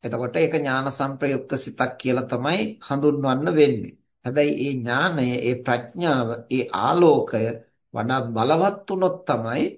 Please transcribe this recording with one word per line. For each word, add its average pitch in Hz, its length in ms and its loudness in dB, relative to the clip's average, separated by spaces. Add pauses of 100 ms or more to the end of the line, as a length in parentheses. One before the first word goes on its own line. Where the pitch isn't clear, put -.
එතකොට 120 360 2
ඒක 160 180 6
ඥාන 135 360 0
සංප්‍රයුක්ත 139 640 -2
සිතක් 123 420 -2
කියලා 127 280 0
තමයි 135 320 0 (220)
හඳුන්වන්න 139 720 0
වෙන්නේ. 131 400 2 (300)
හැබැයි 147 340 0
ඒ 139 140 -4
ඥානය, 131 540 -2 (140)
ඒ 123 160 0
ප්‍රඥාව, 127 720 -2 (200)
ඒ 127 140 -2 (140)
ආලෝකය 131 680 2 (500)
වඩා 120 320 -2
බලවත් 151 580 0
වුණොත් 185 400 -2
තමයි 120 380 -2 (160)